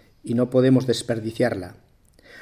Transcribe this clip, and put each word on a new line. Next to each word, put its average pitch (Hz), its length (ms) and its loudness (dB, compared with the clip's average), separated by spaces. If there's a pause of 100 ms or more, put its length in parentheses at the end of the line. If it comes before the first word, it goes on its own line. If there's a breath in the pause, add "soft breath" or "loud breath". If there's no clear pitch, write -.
(220 soft breath)
y - 120 -6
no 123 160 0
podemos 127 360 4
desperdiciarla. 113 920 -4 (640 loud breath)